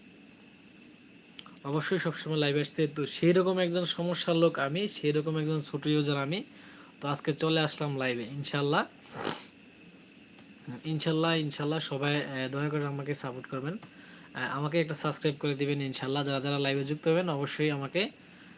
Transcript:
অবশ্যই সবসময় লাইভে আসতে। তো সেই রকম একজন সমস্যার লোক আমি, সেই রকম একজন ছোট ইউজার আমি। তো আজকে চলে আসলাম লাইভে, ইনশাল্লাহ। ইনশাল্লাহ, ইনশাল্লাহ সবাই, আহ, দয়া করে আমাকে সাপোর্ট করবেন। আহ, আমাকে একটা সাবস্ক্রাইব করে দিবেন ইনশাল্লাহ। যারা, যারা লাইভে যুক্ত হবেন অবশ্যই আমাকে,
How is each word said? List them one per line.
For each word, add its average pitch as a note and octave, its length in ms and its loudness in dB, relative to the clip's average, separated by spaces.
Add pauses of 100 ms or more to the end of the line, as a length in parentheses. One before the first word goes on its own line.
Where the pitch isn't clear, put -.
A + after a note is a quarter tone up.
(1600)
অবশ্যই D3+ 360 0
সবসময় D#3 380 -2
লাইভে D3 240 4
আসতে। D3 260 0
তো D3 180 -2
সেই E3+ 280 4
রকম F#3 260 4
একজন F3 260 2
সমস্যার E3+ 500 0
লোক E3 240 6
আমি, D#3 280 0
সেই D3+ 240 0
রকম D#3 260 0
একজন D#3 240 0
ছোট D3 260 -4
ইউজার D3 300 2
আমি। D#3 260 -2 (580)
তো C#3+ 60 -4
আজকে C#3+ 260 0
চলে D#3+ 260 2
আসলাম D3+ 380 0
লাইভে, B2 260 -2
ইনশাল্লাহ। C#3+ 600 0 (2000)
ইনশাল্লাহ, D#3+ 480 2
ইনশাল্লাহ D3+ 460 0
সবাই, C#3+ 460 0
আহ, C3 260 -4
দয়া C#3+ 180 -2
করে D3 160 -2
আমাকে C#3 280 -4
সাপোর্ট C3 340 -8
করবেন। C#3+ 300 -4
আহ, - 720 -10
আমাকে D3+ 300 2
একটা D#3 120 0
সাবস্ক্রাইব D3+ 460 0
করে C#3+ 160 0
দিবেন C#3+ 260 0
ইনশাল্লাহ। C3+ 420 -2
যারা, C#3 160 0
যারা C#3+ 200 0
লাইভে C#3 240 2
যুক্ত D3+ 240 0
হবেন E3+ 220 4
অবশ্যই D3 420 0
আমাকে, C#3+ 380 0 (480)